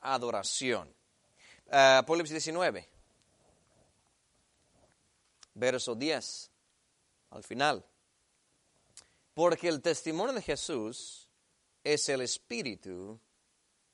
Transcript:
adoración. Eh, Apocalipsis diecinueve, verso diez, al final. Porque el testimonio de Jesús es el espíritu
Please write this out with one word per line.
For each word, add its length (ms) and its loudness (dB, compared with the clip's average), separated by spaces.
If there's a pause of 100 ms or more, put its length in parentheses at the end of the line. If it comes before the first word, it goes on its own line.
adoración. 920 -2 (800)
Eh, 280 10
Apocalipsis 340 0
diecinueve, 560 -2 (2750)
verso 420 -2
diez, 560 -6 (800)
al 140 -16
final. 420 -2 (1500)
Porque 360 2
el 120 -2
testimonio 520 -2
de 80 -4
Jesús 880 -6 (540)
es 260 0
el 100 0
espíritu 1000 -8 (760)